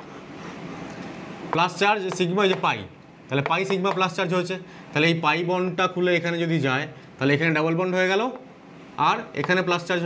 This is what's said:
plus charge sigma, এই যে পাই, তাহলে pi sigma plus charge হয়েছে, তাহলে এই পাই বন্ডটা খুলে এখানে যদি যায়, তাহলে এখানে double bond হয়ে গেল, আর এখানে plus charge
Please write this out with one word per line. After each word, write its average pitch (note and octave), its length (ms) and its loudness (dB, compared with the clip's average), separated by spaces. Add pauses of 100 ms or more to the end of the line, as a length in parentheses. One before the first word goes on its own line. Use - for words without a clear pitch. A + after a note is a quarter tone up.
(1500)
plus E3+ 180 2 (100)
charge G#3 200 4 (160)
sigma, F3+ 280 2
এই F#3+ 80 4
যে - 120 0
পাই, B2+ 140 0 (480)
তাহলে C3+ 220 0
pi E3+ 200 0
sigma G3 280 0
plus F#3 200 0
charge F3+ 200 -2
হয়েছে, F3+ 180 -2 (360)
তাহলে D3+ 200 2
এই E3 40 2 (100)
পাই D3+ 140 4 (100)
বন্ডটা F3+ 440 2
খুলে F3+ 260 2
এখানে E3+ 240 0
যদি E3 140 2 (100)
যায়, C3+ 180 2 (320)
তাহলে C3+ 180 4
এখানে D#3+ 220 2
double D#3+ 220 2
bond F3+ 180 0
হয়ে F#3 140 4
গেল, G3 100 2 (880)
আর G#3 80 2 (240)
এখানে F3+ 260 2
plus F3 200 0
charge F3 180 0